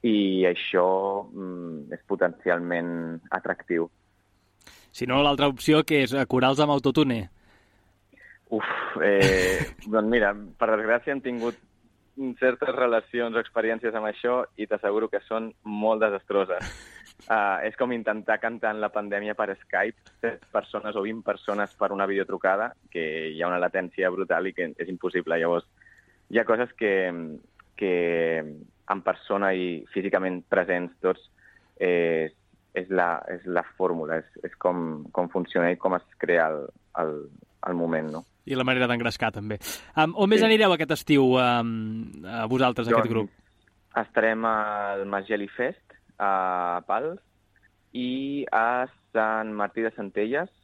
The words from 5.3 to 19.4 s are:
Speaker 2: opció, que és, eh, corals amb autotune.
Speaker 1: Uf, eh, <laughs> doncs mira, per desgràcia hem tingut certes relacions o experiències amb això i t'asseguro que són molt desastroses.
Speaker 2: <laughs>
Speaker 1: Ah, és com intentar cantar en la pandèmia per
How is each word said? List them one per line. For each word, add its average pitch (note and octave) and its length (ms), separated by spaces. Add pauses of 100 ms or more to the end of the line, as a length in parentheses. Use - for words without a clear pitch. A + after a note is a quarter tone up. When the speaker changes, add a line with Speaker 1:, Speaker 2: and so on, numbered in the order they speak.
Speaker 2:
opció, D3+ 340
que D3 220
és, A#2 80
eh, C3+ 120
corals B2+ 360
amb D3 100
autotune. C3+ 520 (1300)
Speaker 1:
Uf, G#2+ 160 (340)
eh, F#2+ 680 (100)
<laughs> - 120
doncs G#2+ 220
mira, A2 220 (220)
per A#2 180
desgràcia A2 400
hem C3+ 140
tingut A#2+ 320 (760)
certes B2+ 360
relacions A#2+ 640
o A#2 60
experiències A2+ 560
amb G#2+ 100
això A#2+ 300 (160)
i G#2 160
t'asseguro G#2+ 420
que G2+ 100
són A2+ 300 (100)
molt G#2+ 440
desastroses. G2 640
Speaker 2:
<laughs> - 320 (220)
Speaker 1:
Ah, G2+ 400
és A2 120
com B2+ 200
intentar G#2+ 420
cantar A2+ 360
en G#2+ 80
la G#2 100
pandèmia G#2 420
per G#2+ 200